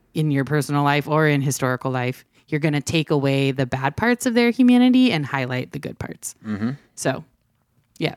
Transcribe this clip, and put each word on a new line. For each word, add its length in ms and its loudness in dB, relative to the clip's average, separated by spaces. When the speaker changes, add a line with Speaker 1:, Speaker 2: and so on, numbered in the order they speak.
Speaker 1:
in 160 -2
your 140 0
personal 400 -2
life 220 0
or 220 2
in 140 2
historical 480 -2
life, 340 -4
you're 120 -4
gonna 200 0
take 300 -2
away 420 2
the 140 -2
bad 300 -4
parts 300 0
of 80 0
their 160 4
humanity 640 4
and 120 -2
highlight 480 -4
the 60 -10
good 200 -12
parts. 360 -12
Speaker 2:
Mm-hmm. 260 -4
Speaker 1:
So, 280 -4
yeah, 180 -4